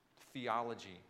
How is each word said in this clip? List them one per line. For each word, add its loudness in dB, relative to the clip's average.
theology. 0